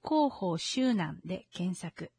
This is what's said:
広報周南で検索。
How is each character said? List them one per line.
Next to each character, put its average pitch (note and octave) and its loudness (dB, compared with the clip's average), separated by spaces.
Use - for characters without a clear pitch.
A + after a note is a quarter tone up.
広 D4+ 4
報 F3 0
周 B3+ 2
南 E3+ 0
で F3+ -6
検 F3+ -2
索。 - -10